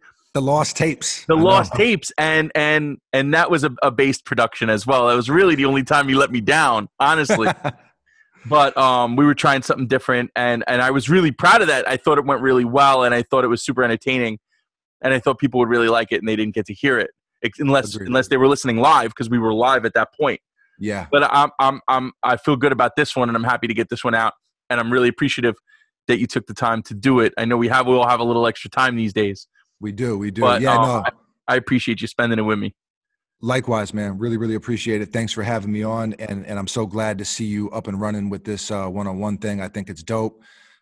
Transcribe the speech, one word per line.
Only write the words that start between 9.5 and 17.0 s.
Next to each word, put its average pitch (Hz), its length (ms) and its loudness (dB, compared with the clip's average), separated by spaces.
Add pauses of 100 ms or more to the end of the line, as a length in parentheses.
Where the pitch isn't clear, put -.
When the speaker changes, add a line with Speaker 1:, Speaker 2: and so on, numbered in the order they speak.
Speaker 2:
something 131 240 -4
different, 123 500 0
and, 120 300 0
and 123 160 0
I 127 80 2
was 135 220 0
really 175 200 4
proud 214 300 4
of 185 60 2
that. 135 200 0
I 131 80 0
thought 147 220 2
it 143 80 0
went 135 160 0
really 127 240 4
well, 135 380 4
and 123 100 2
I 120 80 2
thought 127 220 0
it 123 60 0
was 113 140 -2
super 127 200 -2
entertaining, 117 560 -2 (600)
and 131 140 0
I 127 60 0
thought 131 180 -2
people 127 220 0
would 117 100 2
really 117 200 2
like 113 220 0
it, 107 100 -2
and 107 60 -6
they 110 80 0
didn't 107 200 -4
get 107 100 -4
to - 80 -14
hear 131 240 0
it, 104 140 -4 (320)